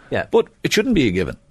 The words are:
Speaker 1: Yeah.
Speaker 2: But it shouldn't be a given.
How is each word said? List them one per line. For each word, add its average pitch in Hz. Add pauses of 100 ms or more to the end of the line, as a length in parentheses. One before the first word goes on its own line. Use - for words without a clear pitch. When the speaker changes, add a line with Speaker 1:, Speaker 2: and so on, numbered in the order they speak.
(100)
Speaker 1:
Yeah. 107
Speaker 2:
But 226 (160)
it -
shouldn't 220
be 147
a 101
given. 87 (140)